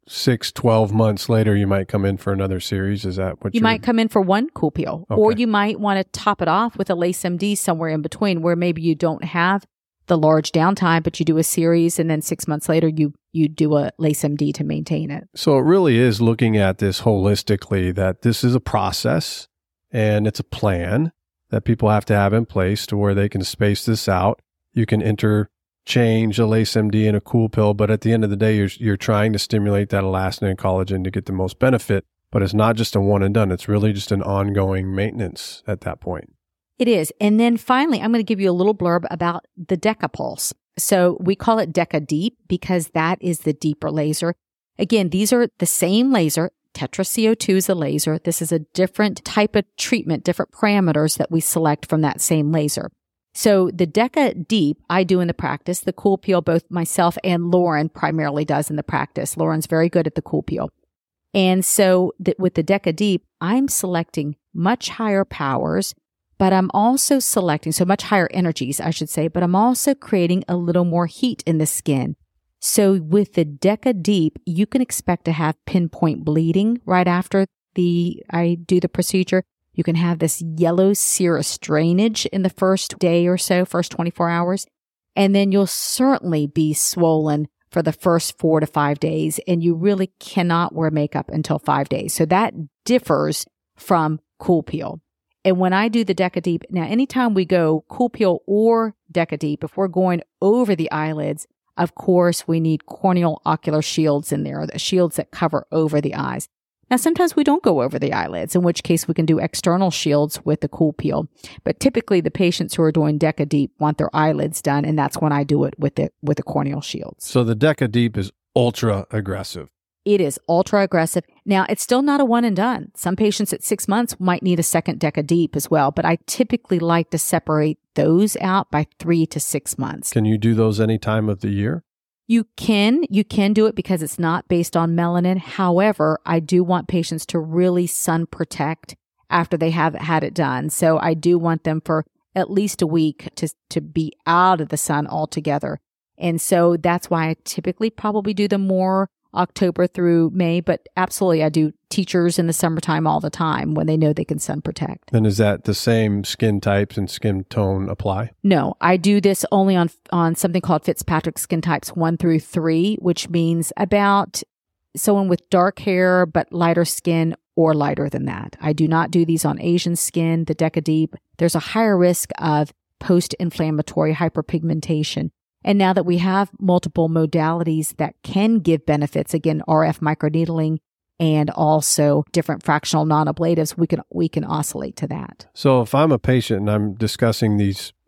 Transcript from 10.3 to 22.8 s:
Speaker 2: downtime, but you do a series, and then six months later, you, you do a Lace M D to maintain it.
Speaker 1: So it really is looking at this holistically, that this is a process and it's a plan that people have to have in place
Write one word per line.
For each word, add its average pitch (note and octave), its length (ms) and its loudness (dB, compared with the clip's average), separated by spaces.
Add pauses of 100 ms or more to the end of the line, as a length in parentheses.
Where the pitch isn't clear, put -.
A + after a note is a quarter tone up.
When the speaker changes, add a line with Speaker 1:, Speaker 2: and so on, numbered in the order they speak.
Speaker 2:
downtime, E3 500 2
but - 180 -4
you D#3 60 -2
do D#3+ 100 4
a D#3+ 60 4
series, E3+ 560 2
and E3 100 0
then D#3 140 0
six - 260 -6
months D3 180 -4
later, D#3+ 220 4
you, D#3 240 0 (200)
you D#3 140 2
do D3+ 300 2
a C#3+ 220 0
Lace D3+ 260 0
M D3 120 0
D D3 180 -2
to D3+ 100 -4
maintain D3+ 460 -4
it. - 240 -12
Speaker 1:
So C#3+ 240 2
it B2+ 60 2
really D#3+ 340 4
is A#2 240 4
looking A2+ 340 2
at F#2+ 220 2
this G2 240 -2
holistically, G2 920 0
that F#2+ 280 -2
this A2+ 200 0
is B2 120 4
a B2+ 60 2
process - 880 -2 (440)
and G#2+ 340 2
it's - 140 -4
a - 40 -6
plan G#2 680 -2 (380)
that G#2+ 160 -2
people A2 240 2
have G#2+ 160 2
to G#2+ 80 0
have G2+ 180 2
in A2+ 140 0
place G2 400 -2